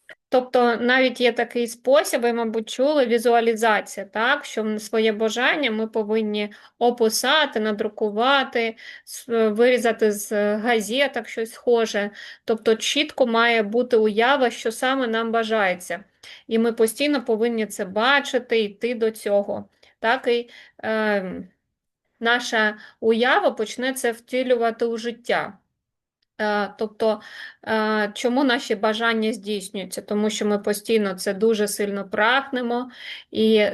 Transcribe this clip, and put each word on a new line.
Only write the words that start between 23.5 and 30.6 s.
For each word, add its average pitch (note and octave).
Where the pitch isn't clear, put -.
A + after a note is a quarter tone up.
почне A#3+
це B3
втілювати A#3
у A#3
життя. A3
Е, G#3
тобто, G#3+
е, G#3+
чому B3+
наші C4
бажання A3
здійснюються? G3
Тому G#3
що G#3+
ми G#3
постійно G#3